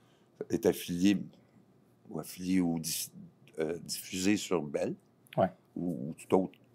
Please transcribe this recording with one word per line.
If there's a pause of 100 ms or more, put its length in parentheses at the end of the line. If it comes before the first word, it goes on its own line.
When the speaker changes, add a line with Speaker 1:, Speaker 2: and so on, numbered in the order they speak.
(500)
Speaker 1:
être
affilié (920)
ou
affilié
ou
dis-, (480)
euh,
diffusé
sur
Bell (420)
Speaker 2:
Ouais. (280)
Speaker 1:
ou, (220)
ou
tout
autre (220)